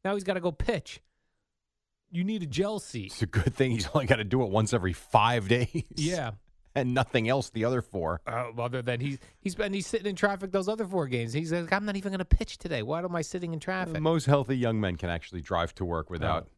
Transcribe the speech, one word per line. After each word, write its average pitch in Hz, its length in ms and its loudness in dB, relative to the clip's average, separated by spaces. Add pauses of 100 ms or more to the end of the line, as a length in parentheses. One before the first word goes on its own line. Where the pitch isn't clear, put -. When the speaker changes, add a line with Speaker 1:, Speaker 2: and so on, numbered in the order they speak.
Speaker 1:
Now 190 100 0
he's 202 80 -2
gotta 185 180 0
go 170 120 0
pitch. - 480 -2 (1120)
You 175 100 -2
need 208 220 -2
a - 20 -4
gel 190 320 -2
seat. 107 280 -8
Speaker 2:
It's - 160 -10
a 107 40 0
good 107 280 2
thing 131 180 4
he's 113 200 -2
only 139 140 2
gotta 117 180 4
do 123 180 2
it 110 80 0
once 107 220 2
every 92 200 2
five 110 560 2
<laughs> - 0 -
days. 123 340 2 (140)
Speaker 1:
Yeah. 151 360 -2 (440)
Speaker 2:
And 127 180 0
nothing 120 340 2
else 131 220 0
the 110 140 -2
other 123 180 2
four. 85 440 -4
Speaker 1:
Uh, 120 320 -4
other 120 240 -4
than 120 180 -2
he's, 139 180 -4 (220)
he's 185 140 -4
been, 202 180 -2
he's 196 140 -4
sitting 208 200 -2
in 202 80 -4
traffic 196 380 0
those 190 160 0
other 220 180 -2
four 175 220 0
games. 117 240 -2
He's 156 180 -2
like, 170 220 -2
"I'm 202 140 0
not 196 100 -2
even 190 160 -6
gonna 185 140 -2
pitch - 320 4
today. 147 240 -4
Why 151 200 -2
am 175 140 -4
I 165 60 0
sitting 170 320 -6
in 160 60 -4
traffic?" 180 400 -4
Speaker 2:
Most 160 260 4
healthy 135 320 6
young 117 200 2
men 92 180 2
can 87 140 -4
actually 85 300 -6
drive 85 360 0
to 98 100 -4
work 82 240 -2
without 80 360 -2
Speaker 1:
Oh. - 120 -20